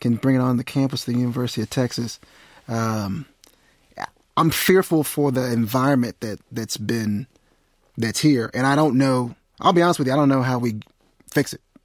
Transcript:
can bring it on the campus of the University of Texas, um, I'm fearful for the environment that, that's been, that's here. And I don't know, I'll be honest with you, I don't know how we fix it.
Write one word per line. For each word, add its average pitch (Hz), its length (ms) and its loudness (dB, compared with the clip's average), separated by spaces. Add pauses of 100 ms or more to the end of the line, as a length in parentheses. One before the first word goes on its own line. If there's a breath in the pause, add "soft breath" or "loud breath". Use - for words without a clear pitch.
can 120 160 2
bring 135 180 2
it 127 40 4
on 127 180 2
the 127 60 -2
campus 131 440 -2
of 123 80 -2
the 123 40 2
University 120 440 -2
of - 80 -6
Texas, 120 480 -4 (480 soft breath)
um, 113 580 -4 (1120 soft breath)
I'm 160 140 2
fearful 185 520 2
for 143 280 -2
the 127 200 -2
environment 120 680 0
that, 107 200 -8 (120)
that's 113 260 -8
been, 107 480 -2 (720)
that's 113 220 -4
here. 131 340 2
And 127 140 0
I 139 80 2
don't 151 220 4
know, 135 380 0 (240)
I'll 190 140 2
be 175 100 4
honest 175 160 2
with 135 80 0
you, 127 60 0
I - 40 2
don't 147 120 4
know 135 120 2
how 127 160 0
we 117 220 -2 (520)
fix - 220 -2
it. - 80 -18 (240)